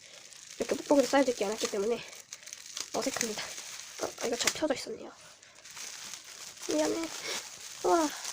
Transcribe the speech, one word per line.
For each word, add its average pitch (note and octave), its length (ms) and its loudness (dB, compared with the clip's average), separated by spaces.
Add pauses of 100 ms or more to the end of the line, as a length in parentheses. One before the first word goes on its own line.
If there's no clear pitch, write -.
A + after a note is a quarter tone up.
(580)
이렇게 - 180 0
뽁뽁이로 C#4 300 6
쌓여져 C4+ 260 8
있지 G#3+ 120 0
않았기 A3 260 0
때문에 G#3+ 300 2 (960)
어색합니다. A3+ 480 0 (600)
어, - 40 2 (160)
아, - 40 2
이거 B3 100 2
접혀져 - 380 2
있었네요. - 380 -8 (1600)
미안해. D#4 380 2 (760)
우와, E4+ 240 6 (240)